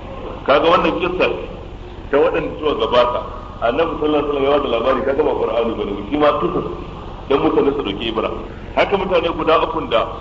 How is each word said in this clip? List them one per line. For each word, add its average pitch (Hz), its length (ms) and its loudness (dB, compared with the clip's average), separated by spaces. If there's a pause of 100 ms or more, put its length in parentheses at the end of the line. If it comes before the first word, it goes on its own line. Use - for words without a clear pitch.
(440)
Kaga 147 240 4
wannan 175 320 4
kissa 175 240 0
ce - 240 -2 (600)
ta 139 80 4
waɗanda 156 420 2
suka 147 180 0
gabata. 117 420 4 (440)
Annabi 151 320 2
sallallahu 151 320 0
alaihi - 0 -
wasallam 139 160 0
ya 143 140 4
bada 131 100 -2
labari, 120 400 2
kaga 139 160 2
ba 131 80 2
Qur'ani 113 400 0
bane, 101 200 -2 (180)
shi 147 80 0
ma 147 100 6 (100)
kissa 175 220 0
ce, - 80 -4 (600)
dan - 120 4
mutane 147 320 2
su 127 100 -2
dauki 101 300 -4
ibra. 107 180 -2 (440)
Haka 180 240 2
mutane 185 340 0
guda 156 300 2
uku 160 260 -2
da 113 120 2 (200)